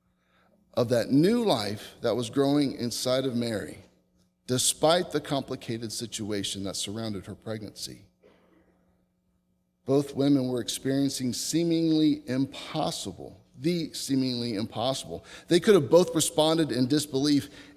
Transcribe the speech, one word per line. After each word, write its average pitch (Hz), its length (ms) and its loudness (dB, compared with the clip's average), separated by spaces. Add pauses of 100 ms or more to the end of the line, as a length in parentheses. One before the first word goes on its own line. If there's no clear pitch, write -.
(720)
of 120 180 0
that 117 200 2
new 190 340 4
life 107 560 -2
that 117 140 0
was 113 160 -4
growing 139 440 2
inside 127 520 -2
of 127 80 -4
Mary, 117 440 -4 (680)
despite 160 640 2
the 147 100 -2
complicated 120 720 -6
situation 101 720 -6
that 95 140 -6
surrounded 107 500 -6
her 98 80 -12
pregnancy. 104 680 -12 (1800)
Both 143 300 2
women 135 320 4
were 127 140 -2
experiencing 135 720 -2
seemingly 160 960 2
impossible, 131 1120 -6 (180)
the 160 340 -2
seemingly 123 600 -2
impossible. 107 720 -4 (240)
They 170 100 6
could 202 160 6
have 143 160 4
both 175 240 6
responded 156 560 2
in 123 160 0
disbelief, 143 640 0 (260)